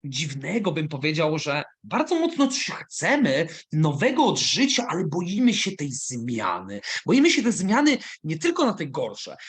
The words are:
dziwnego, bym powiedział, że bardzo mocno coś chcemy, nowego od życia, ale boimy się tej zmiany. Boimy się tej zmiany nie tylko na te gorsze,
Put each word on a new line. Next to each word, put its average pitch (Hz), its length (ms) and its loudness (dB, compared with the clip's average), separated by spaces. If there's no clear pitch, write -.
dziwnego, 151 680 -2
bym 156 160 -2
powiedział, 156 500 0
że 147 260 -2
bardzo 285 360 0
mocno 320 280 2
coś - 240 -4
chcemy, 165 760 0
nowego 156 540 4
od 185 140 2
życia, 247 500 2
ale 175 180 -2
boimy 180 460 2
się - 180 -2
tej 147 200 -6
zmiany. 104 880 -6
Boimy 277 260 6
się 285 120 2
tej 233 80 2
zmiany 220 460 4
nie 156 140 -4
tylko 339 280 2
na 226 80 2
te 170 120 -6
gorsze, 120 520 -6